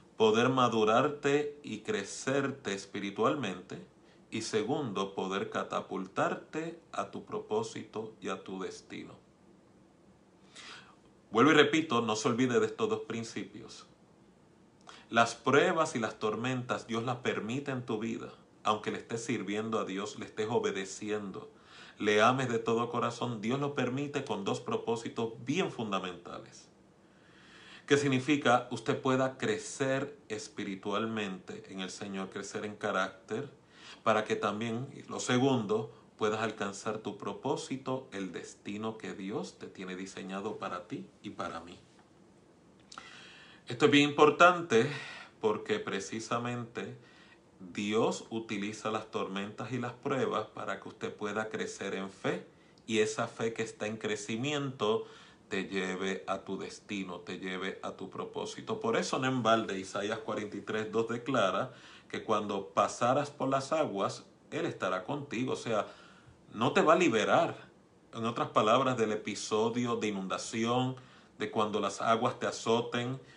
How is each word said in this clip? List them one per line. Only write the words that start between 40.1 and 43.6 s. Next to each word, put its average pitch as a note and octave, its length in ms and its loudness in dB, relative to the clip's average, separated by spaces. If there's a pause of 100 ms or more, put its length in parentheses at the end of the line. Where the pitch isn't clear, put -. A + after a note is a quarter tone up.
para F2+ 300 -8
ti - 200 -10 (140)
y G#2+ 100 -12
para E2+ 280 -8
mí. F2 200 -16 (1900)